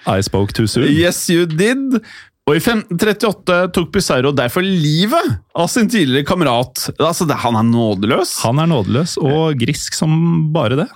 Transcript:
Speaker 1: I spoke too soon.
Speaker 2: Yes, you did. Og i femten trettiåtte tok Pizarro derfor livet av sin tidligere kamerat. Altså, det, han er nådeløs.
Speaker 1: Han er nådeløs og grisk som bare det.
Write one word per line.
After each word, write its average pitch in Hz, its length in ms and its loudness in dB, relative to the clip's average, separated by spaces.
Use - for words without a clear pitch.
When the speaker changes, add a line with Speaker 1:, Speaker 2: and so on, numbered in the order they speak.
Speaker 1:
I 95 160 2
spoke 98 300 -2
too 113 140 0
soon. 120 220 0
Speaker 2:
Yes, 170 400 2
you 170 180 4
did. 233 520 0
Og 151 100 4
i 160 60 0
femten 214 360 -2
trettiåtte 185 720 0
tok 175 200 -2
Pizarro 143 400 0
derfor 135 320 0
livet 190 720 0
av 170 140 0
sin 233 200 2
tidligere 151 380 2
kamerat. 131 600 -2
Altså, 165 300 0
det, 135 80 0
han 120 200 -2
er 110 120 2
nådeløs. 117 720 0
Speaker 1:
Han 131 160 0
er 160 80 0
nådeløs 135 520 0
og 156 400 0
grisk - 360 -4
som 160 580 0
bare 135 240 0
det. 196 200 -2